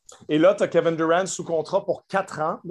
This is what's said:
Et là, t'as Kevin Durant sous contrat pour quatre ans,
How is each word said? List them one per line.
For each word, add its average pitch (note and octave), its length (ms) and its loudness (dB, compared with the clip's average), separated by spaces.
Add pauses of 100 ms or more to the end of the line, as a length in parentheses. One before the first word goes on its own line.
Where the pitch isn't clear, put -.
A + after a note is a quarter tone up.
(280)
Et D3+ 120 2
là, F#3 160 6
t'as G3+ 100 0
Kevin E3 300 2
Durant E3 320 2
sous F3 160 -10
contrat E3 420 -4
pour - 220 -6
quatre F#3+ 320 -4
ans, D#3+ 180 -4 (140)